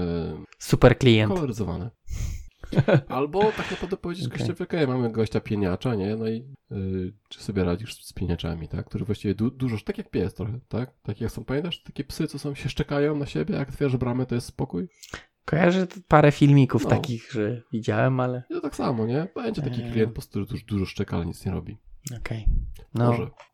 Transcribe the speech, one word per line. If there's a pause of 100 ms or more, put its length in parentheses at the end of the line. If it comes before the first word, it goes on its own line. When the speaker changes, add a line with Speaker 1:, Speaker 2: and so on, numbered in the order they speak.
(580)
Speaker 1:
Super
klient.
Speaker 2:
koloryzowane. (800)
Speaker 1:
<laughs>
Speaker 2:
Albo (120)
tak
naprawdę
powiedzieć
Speaker 1:
Okej.
Speaker 2:
gościowi:
"Okej,
mamy
gościa
pieniacza,
nie?
No
i, (240)
y, (160)
czy
sobie
radzisz
z
pieniaczami,
tak?",
który
właściwie
du-,
dużo,
tak
jak
pies
trochę,
tak? (100)
Tak
jak
są,
pamiętasz,
takie
psy,
co
są,
się
szczekają
na
siebie,
jak
otwierasz
bramę,
to
jest
spokój? (560)
Speaker 1:
Kojarzę
t-,
parę
filmików
Speaker 2:
No.
Speaker 1:
takich,
że (100)
widziałem,
ale
Speaker 2:
I
to
tak
samo,
nie?
Będzie
taki
Speaker 1:
Eee.
Speaker 2:
klient
po
prostu,
który
dużo
szczeka,
ale
nic
nie
robi. (440)
Speaker 1:
Okej. (480)
No.
Speaker 2:
Może. (240)